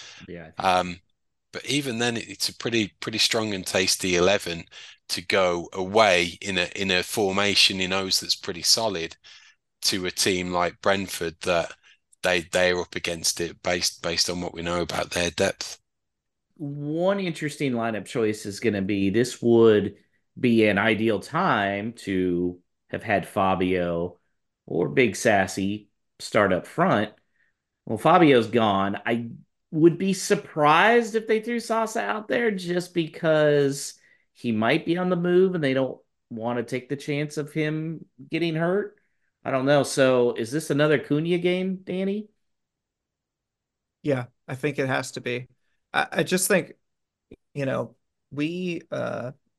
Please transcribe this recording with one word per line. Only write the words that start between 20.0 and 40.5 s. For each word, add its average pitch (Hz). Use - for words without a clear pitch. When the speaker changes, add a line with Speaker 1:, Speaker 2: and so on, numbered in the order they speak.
Speaker 1:
be 113
an 101
ideal 107
time 113
to 90
have 95
had 98
Fabio 90
or 87
Big 127
Sassy 101
start 101
up 82
front. 113
Well, 113
Fabio's 147
gone. 101
I 117
would 165
be 190
surprised 202
if 220
they 220
threw 233
Sasa 220
out 208
there 233
just 180
because 151
he 120
might 113
be 165
on 180
the 185
move 180
and 160
they 131
don't -
wanna 120
take 127
the 143
chance 147
of 147
him 156
getting 165
hurt. 185
I -
don't 131
know. 143
So 127
is 113